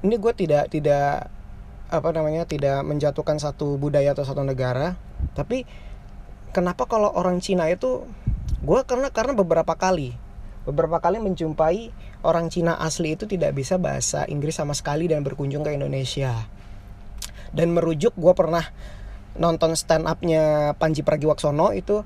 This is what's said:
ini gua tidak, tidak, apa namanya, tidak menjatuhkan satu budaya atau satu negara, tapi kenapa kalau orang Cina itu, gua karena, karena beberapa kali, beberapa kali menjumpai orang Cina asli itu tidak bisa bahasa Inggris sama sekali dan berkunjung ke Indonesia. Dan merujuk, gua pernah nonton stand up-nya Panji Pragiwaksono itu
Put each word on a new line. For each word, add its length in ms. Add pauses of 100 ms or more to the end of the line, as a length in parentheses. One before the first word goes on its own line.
ini 100
gua 160
tidak, 380
tidak, 580 (600)
apa 240
namanya, 340
tidak 380
menjatuhkan 580
satu 340
budaya 400
atau 80
satu 220
negara, 500 (360)
tapi 340 (880)
kenapa 340
kalau 240
orang 320
Cina 260
itu, 360 (560)
gua 260
karena, 240
karena 240
beberapa 400
kali, 400 (520)
beberapa 320
kali 160
menjumpai 760 (360)
orang 240
Cina 240
asli 400
itu 80
tidak 320
bisa 240
bahasa 480
Inggris 320
sama 160
sekali 320
dan 160
berkunjung 400
ke 80
Indonesia. 600 (1200)
Dan 200
merujuk, 480
gua 160
pernah 280 (760)
nonton 400
stand 260
up-nya 720
Panji 300
Pragiwaksono 680
itu 340